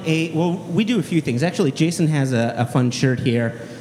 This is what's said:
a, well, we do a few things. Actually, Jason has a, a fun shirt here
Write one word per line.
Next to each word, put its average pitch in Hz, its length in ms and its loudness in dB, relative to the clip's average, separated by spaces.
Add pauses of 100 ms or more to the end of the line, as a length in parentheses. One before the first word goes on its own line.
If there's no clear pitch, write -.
a, 160 280 0
well, 170 200 0
we 180 320 -2
do 226 160 0
a - 20 0
few 165 200 0
things. 123 200 -2
Actually, 170 300 0
Jason 170 360 0
has 139 260 2
a, 117 240 0
a 120 80 2
fun 127 240 2
shirt 127 300 0
here 117 380 0 (220)